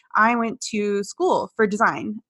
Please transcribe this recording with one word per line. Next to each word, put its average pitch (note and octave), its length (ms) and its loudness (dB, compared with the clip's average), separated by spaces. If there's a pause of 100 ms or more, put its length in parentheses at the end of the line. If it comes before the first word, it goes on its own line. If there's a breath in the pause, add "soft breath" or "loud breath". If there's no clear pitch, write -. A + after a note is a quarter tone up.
(160 soft breath)
I A3+ 200 4
went A3+ 260 -4 (100)
to G3+ 320 -2
school - 520 0
for A3 120 2
design, G3+ 520 -2 (100)